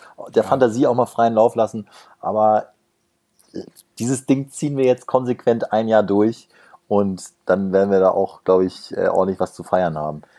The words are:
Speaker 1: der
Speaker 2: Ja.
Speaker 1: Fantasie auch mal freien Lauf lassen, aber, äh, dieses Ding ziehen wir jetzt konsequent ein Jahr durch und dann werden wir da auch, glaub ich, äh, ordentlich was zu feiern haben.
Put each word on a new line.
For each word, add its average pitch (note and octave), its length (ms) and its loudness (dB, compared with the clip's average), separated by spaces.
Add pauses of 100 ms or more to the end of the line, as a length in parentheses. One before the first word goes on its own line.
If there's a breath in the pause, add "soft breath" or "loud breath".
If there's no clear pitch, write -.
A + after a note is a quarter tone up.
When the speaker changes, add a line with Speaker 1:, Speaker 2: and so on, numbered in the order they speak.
(340 loud breath)
Speaker 1:
der A2+ 100 2
Speaker 2:
Ja. - 40 -8
Speaker 1:
Fantasie B2+ 380 2
auch B2+ 80 0
mal A#2+ 120 0
freien A#2 280 0
Lauf A2 220 4
lassen, A2 300 -4 (340 soft breath)
aber, G#2+ 460 0 (840)
äh, F#2+ 100 -12 (360)
dieses B2+ 280 -4
Ding C3+ 240 -2
ziehen D3 260 -6
wir C3+ 80 0
jetzt B2+ 220 0
konsequent B2 680 -2
ein A2 160 0
Jahr A2 160 4
durch G#2 440 0 (400 soft breath)
und G2+ 340 0 (240)
dann F#2+ 260 0
werden G2 180 2
wir G2 100 4
da F#2 100 4
auch, F#2+ 340 -4
glaub F#2 180 2
ich, - 340 -6
äh, F#2 120 -2
ordentlich F#2 320 -2
was F2+ 140 -6
zu - 100 -16
feiern F2 340 -2
haben. D2+ 240 -8 (160 soft breath)